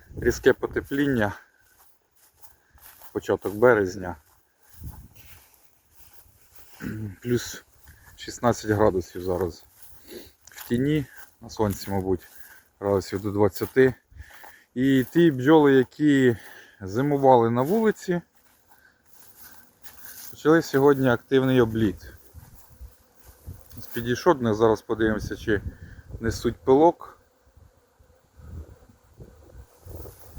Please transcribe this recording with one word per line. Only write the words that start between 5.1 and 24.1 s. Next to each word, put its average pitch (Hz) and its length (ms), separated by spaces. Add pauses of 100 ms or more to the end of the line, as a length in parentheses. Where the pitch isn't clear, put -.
Плюс - 420 (520)
шістнадцять - 560
градусів 95 520
зараз 90 420 (800)
в - 220
тіні, 139 380 (360)
на 117 80
сонці, 101 420
мабуть, 95 360 (520)
градусів 98 420
до 101 100
двадцяти. 107 640 (800)
І 131 380
ті 165 200
бджоли, 139 420
які 131 640 (440)
зимували 127 680
на 120 120
вулиці, 190 600 (2000)
почали 160 320
сьогодні 135 480
активний 131 520
обліт. 110 520 (1600)
Ось 120 100
підійшов 123 480